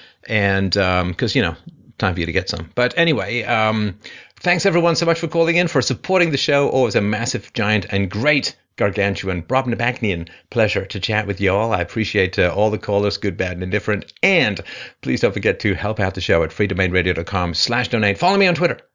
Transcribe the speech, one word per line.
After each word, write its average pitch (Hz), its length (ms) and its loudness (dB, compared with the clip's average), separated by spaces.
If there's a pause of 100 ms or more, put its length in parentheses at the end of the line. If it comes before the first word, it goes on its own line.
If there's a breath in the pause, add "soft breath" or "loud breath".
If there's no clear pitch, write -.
(280 loud breath)
And, 98 500 2
um, 90 360 2
'cause, 110 220 -4
you 131 60 2
know, 82 140 0 (420)
time 95 160 0
for 85 80 -4
you 82 40 -2
to 82 60 -4
get 90 180 -2
some. 85 240 -8
But 123 240 -2
anyway, 117 460 0
um, 110 560 0 (400 loud breath)
thanks 180 260 0
everyone 170 300 4
so 170 100 0
much 165 140 2
for 170 80 -4
calling 165 300 2
in, 175 100 2
for 139 140 2
supporting 170 500 0
the 143 60 0
show. 143 300 2
Always 120 280 2
a 110 60 4
massive, 107 520 -2
giant, 107 380 0
and 98 180 0
great 135 460 0 (200)
gargantuan 98 680 -2
Brobnabachnian 117 840 -2 (220 loud breath)
pleasure 104 360 0
to - 140 -8
chat 104 280 -2
with 95 120 -4
you 95 140 2
all. 113 180 0
I 90 100 0
appreciate, 98 580 -2
uh, 87 140 4
all 104 180 2
the 104 80 -2
callers, 101 380 0
good, 95 200 -4
bad, 90 160 -4
and 87 100 -6
indifferent. 98 480 -2 (120)
And 156 360 2 (420 loud breath)
please 127 200 -2
don't 110 120 2
forget 104 260 0
to 101 160 0
help 104 240 -4
out 95 160 0
the 92 60 -6
show 85 220 4
at 80 60 -2
freedomainradio 90 640 0
dot 85 140 -6
com 90 260 -2
slash 117 360 -2
donate. 104 280 0
Follow 190 200 2
me 196 100 4
on 175 80 2
Twitter 165 240 0 (160)